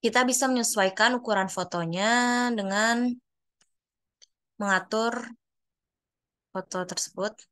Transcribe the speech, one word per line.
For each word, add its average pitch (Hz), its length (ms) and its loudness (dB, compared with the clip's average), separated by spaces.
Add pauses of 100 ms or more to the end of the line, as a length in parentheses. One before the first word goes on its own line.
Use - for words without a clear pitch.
Kita 233 160 4
bisa 254 240 2
menyesuaikan 226 720 2
ukuran 208 320 0
fotonya 180 640 -2 (400)
dengan 220 560 0 (1500)
mengatur 220 720 0 (1200)
foto 185 320 -8
tersebut. 185 480 -6 (180)